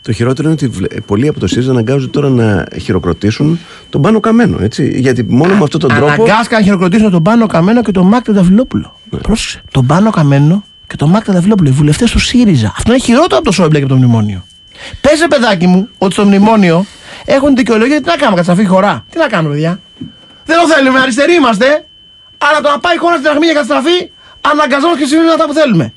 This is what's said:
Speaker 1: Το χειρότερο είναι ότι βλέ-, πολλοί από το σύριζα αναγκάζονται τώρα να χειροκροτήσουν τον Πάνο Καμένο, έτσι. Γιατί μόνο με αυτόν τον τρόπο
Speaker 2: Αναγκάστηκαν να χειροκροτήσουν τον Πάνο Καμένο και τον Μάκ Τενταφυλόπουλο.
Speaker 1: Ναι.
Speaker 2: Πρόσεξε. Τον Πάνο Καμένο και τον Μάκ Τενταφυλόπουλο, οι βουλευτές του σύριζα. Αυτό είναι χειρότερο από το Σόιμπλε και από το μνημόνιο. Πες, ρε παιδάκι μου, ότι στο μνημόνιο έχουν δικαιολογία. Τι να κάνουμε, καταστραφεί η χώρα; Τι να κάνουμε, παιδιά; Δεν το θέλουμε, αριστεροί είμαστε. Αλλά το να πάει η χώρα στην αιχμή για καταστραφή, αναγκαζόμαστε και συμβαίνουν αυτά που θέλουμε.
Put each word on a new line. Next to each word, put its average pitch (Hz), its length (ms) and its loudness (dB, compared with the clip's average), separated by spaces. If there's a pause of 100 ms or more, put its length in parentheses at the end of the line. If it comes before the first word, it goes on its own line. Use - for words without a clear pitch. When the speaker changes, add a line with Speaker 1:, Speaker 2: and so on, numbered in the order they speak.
Speaker 1:
Το 127 100 -8
χειρότερο 131 380 -2
είναι 160 120 0
ότι 139 60 -2
βλέ-, 92 380 -8
πολλοί 117 220 -2
από - 120 -4
το 101 80 -4
σύριζα 127 240 -2
αναγκάζονται 127 400 -2
τώρα 143 180 -2
να 110 360 0 (160)
χειροκροτήσουν 104 800 -2 (300)
τον 143 120 -4
Πάνο 214 180 2
Καμένο, 226 420 0
έτσι. - 380 -4
Γιατί 123 300 0
μόνο 151 260 2
με 208 80 2
αυτόν 156 160 -2
τον 151 160 0
τρόπο 147 160 0
Speaker 2:
Αναγκάστηκαν 220 480 0
να 202 60 2
χειροκροτήσουν 196 460 2
τον 170 120 0
Πάνο 226 240 2
Καμένο 214 340 0
και 214 100 -2
τον 185 160 2
Μάκ 233 160 2
Τενταφυλόπουλο. 208 760 0 (100)
Speaker 1:
Ναι. - 100 -8
Speaker 2:
Πρόσεξε. - 420 -6 (100)
Τον 131 140 0
Πάνο 185 240 2
Καμένο 151 540 2 (240)
και - 80 -14
τον 143 140 0
Μάκ 214 140 2
Τενταφυλόπουλο, 185 460 2
οι - 20 2
βουλευτές 151 400 0
του 214 80 0
σύριζα. 175 580 0
Αυτό - 160 -2
είναι 269 80 2
χειρότερο 330 340 2
από 320 100 -2
το 226 60 0
Σόιμπλε 156 260 2
και 139 60 0
από 135 100 -2
το 131 60 2
μνημόνιο. 107 460 0 (560)
Πες, 294 180 2
ρε 330 80 0
παιδάκι 226 400 0
μου, 190 300 2
ότι 190 160 -2
στο 208 120 0
μνημόνιο 202 600 2 (400)
έχουν 269 300 2
δικαιολογία. 233 460 0
Τι 262 60 -8
να 339 80 0
κάνουμε, 277 140 0 (120)
καταστραφεί 175 200 0
η 214 40 2
χώρα; 185 440 0
Τι - 80 -10
να 320 100 0
κάνουμε, 160 260 -4
παιδιά; 160 260 -4 (680)
Δεν 320 160 0
το 320 140 2
θέλουμε, 262 240 2
αριστεροί 262 340 0
είμαστε. 262 520 0 (520)
Αλλά 294 240 0
το 294 80 0
να 285 100 -2
πάει 349 160 0
η - 20 -8
χώρα 339 200 0
στην 269 140 -6
αιχμή 302 140 0
για 320 80 0
καταστραφή, 294 560 -2 (320)
αναγκαζόμαστε 294 600 0
και 285 60 -2
συμβαίνουν 330 240 2
αυτά 320 160 0
που 285 60 -6
θέλουμε. 208 440 0